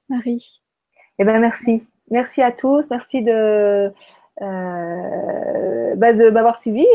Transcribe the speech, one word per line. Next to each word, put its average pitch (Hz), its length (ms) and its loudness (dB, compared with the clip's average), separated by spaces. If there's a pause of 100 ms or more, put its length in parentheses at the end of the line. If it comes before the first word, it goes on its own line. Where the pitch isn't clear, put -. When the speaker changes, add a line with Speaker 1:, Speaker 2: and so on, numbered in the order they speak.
Speaker 1:
Marie. 240 520 -8 (580)
Speaker 2:
Eh 196 40 2
ben 220 160 2
merci, 233 480 0 (220)
merci 247 320 -2
à 240 100 2
tous, 277 380 0
merci 247 320 -6
de, 208 720 2 (480)
euh, 185 1500 -6
bah, 226 160 4
de 226 200 6
m'avoir 226 260 2
suivi, 240 380 0